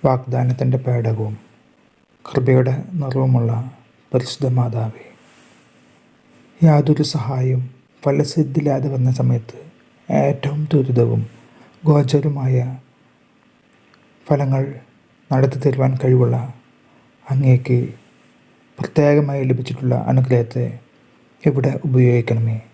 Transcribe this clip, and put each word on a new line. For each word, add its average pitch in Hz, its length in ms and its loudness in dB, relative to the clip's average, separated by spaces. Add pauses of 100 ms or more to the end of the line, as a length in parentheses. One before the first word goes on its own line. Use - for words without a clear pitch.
വാഗ്ദാനത്തിൻ്റെ 127 720 0
പേടകവും 113 580 -2 (880)
കൃപയുടെ 127 480 2 (200)
നിറവുമുള്ള 131 580 0 (600)
പരിശുദ്ധ 127 360 -2
മാതാവേ, 113 580 -4 (1600)
യാതൊരു 147 420 4
സഹായവും 127 600 -2 (400)
ഫലസിദ്ധിയില്ലാതെ 143 840 0
വന്ന 127 220 0
സമയത്ത് 127 480 -2 (500)
ഏറ്റവും 143 560 -2
ദുരിതവും 120 580 0 (600)
ഗോചരവുമായ 139 840 0 (1600)
ഫലങ്ങൾ 139 360 0 (680)
നടത്തി 131 280 2
തരുവാൻ 131 380 0
കഴിവുള്ള 123 400 2 (880)
അങ്ങേക്ക് 127 540 2 (960)
പ്രത്യേകമായി 147 680 2
ലഭിച്ചിട്ടുള്ള 127 520 -2 (120)
അനുഗ്രഹത്തെ 127 580 0 (760)
ഇവിടെ 214 300 0 (100)
ഉപയോഗിക്കണമേ. 120 720 2 (160)